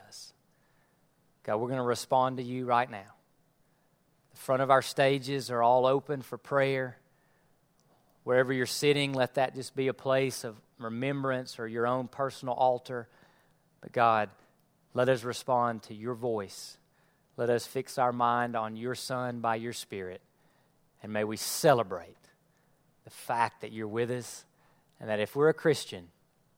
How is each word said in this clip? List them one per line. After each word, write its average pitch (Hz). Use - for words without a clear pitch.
us. -
God, 107
we're 120
gonna 131
respond 127
to 131
you 127
right 123
now. 98
The -
front 131
of 135
our 131
stages 135
are 120
all 123
open 135
for -
prayer. 135
Wherever 127
you're 127
sitting, 143
let 127
that 131
just 131
be 135
a 123
place 135
of 113
remembrance 127
or 113
your 117
own 127
personal 131
altar. 123
But -
God, 110
let 123
us 120
respond 120
to 113
your 113
voice. 113
Let 120
us 120
fix -
our 123
mind 120
on 110
your 120
Son 123
by 113
your 117
Spirit. 95
And 104
may 107
we 107
celebrate 101
the -
fact 117
that 113
you're 110
with 117
us 123
and 110
that 107
if 107
we're 147
a 156
Christian, 107